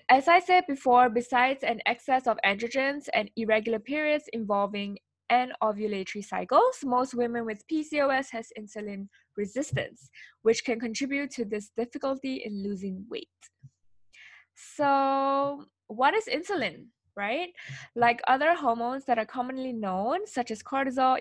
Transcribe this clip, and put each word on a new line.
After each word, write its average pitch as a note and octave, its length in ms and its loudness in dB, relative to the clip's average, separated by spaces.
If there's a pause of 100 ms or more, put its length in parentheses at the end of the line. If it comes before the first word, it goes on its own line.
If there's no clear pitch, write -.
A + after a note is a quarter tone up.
as C4+ 220 8
I F4 100 8
said F4+ 280 6
before, B3+ 420 6
besides B3 540 0
an A3 220 -2
excess C4 400 0
of A3 200 2
androgens C4 680 -2
and G#3 220 0
irregular A3 440 0
periods D4+ 520 -2
involving G3+ 680 -4 (300)
anovulatory G#3 960 -2
cycles, C4+ 600 2
most B3+ 280 0
women A#3 320 -2
with G#3+ 220 -10
P D#4 160 -2
C D4+ 160 -4
O C#4 80 2
S C4+ 220 0
has A3+ 180 -10 (100)
insulin G3+ 520 -10 (260)
resistance, G3+ 760 -6 (340)
which A3+ 200 4
can A3+ 160 -2
contribute C4+ 520 -4
to A#3+ 120 -6
this G#3 320 -8
difficulty C4+ 600 -4 (100)
in G3+ 180 -8
losing G3 460 -6
weight. - 180 -10 (1300)
So C#4 1080 0 (220)
what C4 260 2
is A4 120 0
insulin, D4+ 600 -4 (320)
right? C4+ 340 -4 (440)
Like A#3+ 320 2
other D4 260 4
hormones B3+ 520 -2
that A#3+ 120 2
are G#3+ 80 0
commonly C4 460 -6
known, A3 560 -2
such A#3+ 240 -6
as A3 100 -8
cortisol, C4 600 0